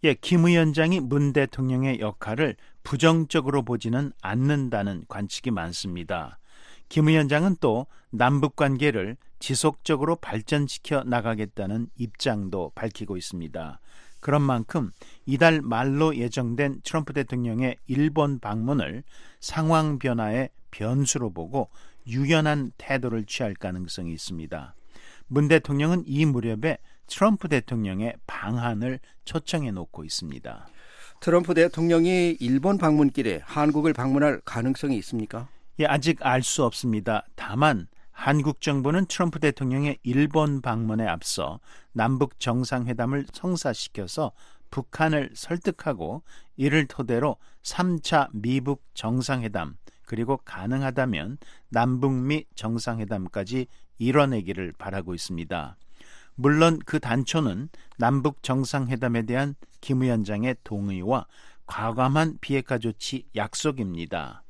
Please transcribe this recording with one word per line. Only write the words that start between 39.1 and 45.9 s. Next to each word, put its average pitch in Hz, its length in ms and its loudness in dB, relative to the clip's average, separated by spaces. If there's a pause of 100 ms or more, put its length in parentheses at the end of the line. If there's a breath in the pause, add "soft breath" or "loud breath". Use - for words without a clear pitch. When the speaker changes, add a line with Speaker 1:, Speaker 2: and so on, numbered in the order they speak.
Speaker 1:
대통령의 139 640 0
일본 143 580 2
방문에 110 460 0
앞서 82 520 -4 (340 soft breath)
남북 127 460 0
정상회담을 123 920 -2
성사시켜서 143 1000 -4 (360 soft breath)
북한을 151 640 0
설득하고 143 880 -4 (340 soft breath)